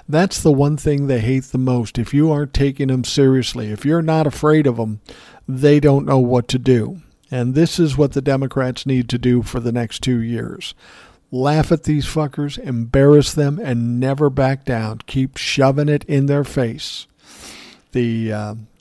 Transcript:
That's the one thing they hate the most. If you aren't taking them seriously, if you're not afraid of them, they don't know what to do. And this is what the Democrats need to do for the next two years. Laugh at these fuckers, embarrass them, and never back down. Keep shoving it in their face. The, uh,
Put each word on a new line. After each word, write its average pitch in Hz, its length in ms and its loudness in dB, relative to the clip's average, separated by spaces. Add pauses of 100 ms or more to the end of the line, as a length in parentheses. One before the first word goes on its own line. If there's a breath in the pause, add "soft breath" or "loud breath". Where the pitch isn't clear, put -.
That's 165 340 0
the 160 100 4
one 143 260 2
thing 143 300 -2
they 127 120 0
hate 131 260 0
the - 120 -6
most. 127 400 -2
If 113 160 -4
you 151 180 4
aren't 147 220 -2
taking 139 340 0
them 131 160 0
seriously, 127 680 2
if 107 120 -8
you're 160 180 2
not 160 240 2
afraid 151 400 2
of 123 120 2
them, 110 240 -6 (460 loud breath)
they 143 320 4
don't 143 260 4
know 139 140 2
what 123 300 2
to 131 100 -2
do. 127 420 2 (280)
And 127 240 -2
this 160 260 2
is 147 180 2
what 143 160 2
the 139 80 -2
Democrats 131 640 -2
need 127 240 0
to 123 80 -2
do 123 240 2
for - 180 -8
the 117 140 -4
next 117 280 -6
two 123 180 0
years. 117 540 -8 (580 loud breath)
Laugh 143 400 0
at 160 120 0
these 151 220 0
fuckers, 147 520 -6
embarrass 139 760 4
them, 147 260 -2
and 120 400 -2
never 139 300 0
back 135 340 -2
down. 113 420 -6
Keep 131 320 -4
shoving 139 520 0
it 147 160 0
in 139 220 0
their 143 160 0
face. 131 640 -6 (840 loud breath)
The, 113 400 -2
uh, 107 240 -6 (260)